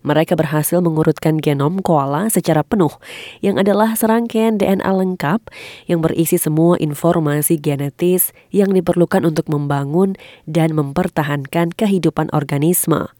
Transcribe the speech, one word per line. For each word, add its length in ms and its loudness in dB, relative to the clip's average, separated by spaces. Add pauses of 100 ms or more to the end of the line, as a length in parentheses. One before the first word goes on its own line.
Mereka 320 0
berhasil 480 0
mengurutkan 640 2
genom 400 0
koala 480 0
secara 320 2
penuh, 240 2 (560)
yang 160 0
adalah 320 2
serangkaian 640 0
D 80 0
N 160 2
A 160 0
lengkap 560 -2 (400)
yang 80 0
berisi 400 0
semua 400 2
informasi 800 0
genetis 720 -2 (160)
yang 240 2
diperlukan 560 2
untuk 240 -2
membangun 640 -2 (320)
dan 240 0
mempertahankan 1040 -2
kehidupan 560 0
organisme. 880 0